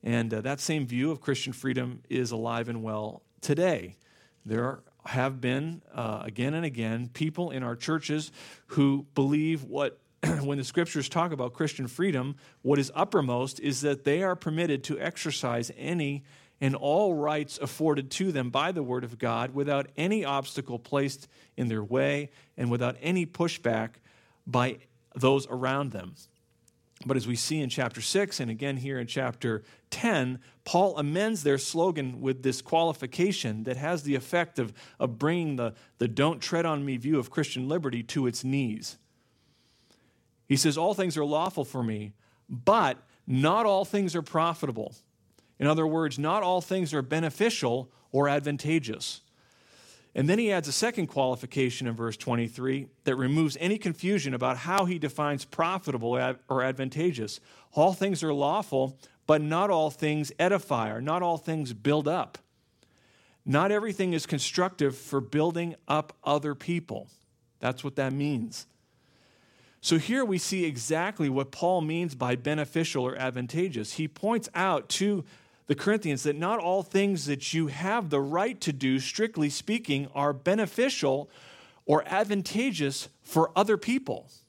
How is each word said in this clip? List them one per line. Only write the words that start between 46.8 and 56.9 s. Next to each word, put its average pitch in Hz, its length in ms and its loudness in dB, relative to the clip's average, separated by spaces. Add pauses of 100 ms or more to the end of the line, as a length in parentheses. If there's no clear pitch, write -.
are 147 80 0
beneficial 139 880 0 (200)
or 143 180 4
advantageous. 143 920 0 (920)
And 135 160 2
then 196 80 6
he 226 140 2
adds 170 160 0
a 143 40 -4
second 214 360 0
qualification 127 800 0
in 117 80 -2
verse 113 200 -4
twenty-three 127 760 -2 (160)
that 135 100 2
removes 139 440 2
any 190 200 0
confusion 175 560 0
about 127 220 0
how 180 280 2
he 175 140 0
defines 147 460 -2
profitable 151 680 -2
ad-, 127 220 0 (100)
or 131 140 0
advantageous. 131 800 -2 (340)